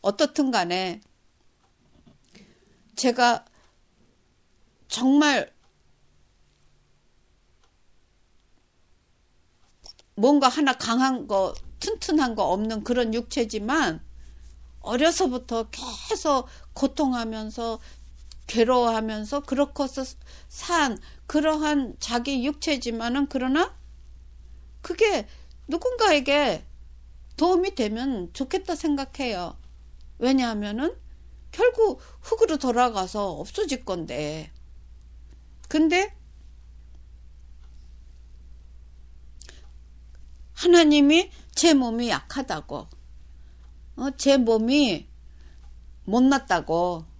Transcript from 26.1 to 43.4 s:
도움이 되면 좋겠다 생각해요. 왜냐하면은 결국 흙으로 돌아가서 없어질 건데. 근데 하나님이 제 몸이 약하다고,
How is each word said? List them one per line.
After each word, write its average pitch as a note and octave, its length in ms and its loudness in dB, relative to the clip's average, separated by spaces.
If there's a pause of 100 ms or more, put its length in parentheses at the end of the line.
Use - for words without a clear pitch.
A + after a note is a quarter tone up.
도움이 F#4 380 2
되면 A3 580 -4
좋겠다 E4+ 440 -4
생각해요. C4+ 800 -4 (600)
왜냐하면은 A#3+ 760 0 (560)
결국 A4 500 2 (200)
흙으로 A4 380 0
돌아가서 G#3+ 760 0
없어질 C4 520 -6
건데. D#3 680 -6 (1160)
근데 E4+ 460 2 (4000)
하나님이 D#4+ 800 6 (240)
제 E4 200 6
몸이 A#3+ 340 0
약하다고, D#3+ 800 -6 (1080)